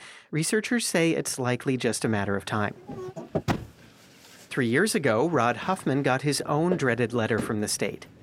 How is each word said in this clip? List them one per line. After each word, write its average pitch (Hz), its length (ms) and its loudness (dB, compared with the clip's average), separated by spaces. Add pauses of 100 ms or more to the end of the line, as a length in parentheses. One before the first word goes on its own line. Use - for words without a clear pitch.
(320)
researchers 220 540 0
say 165 260 2
it's - 280 -2
likely 123 380 0
just 117 260 0
a 127 60 2
matter 101 260 0
of 98 100 -4
time. 107 300 -2 (1700)
Three 123 180 0
years 160 260 2
ago, 135 340 2
Rod 120 300 2
Huffman 143 460 0
got 131 200 2
his 143 180 0
own 160 360 0
dreaded 120 360 0
letter 110 260 0
from 107 220 -2
the 104 60 -2
state. - 380 -4 (180)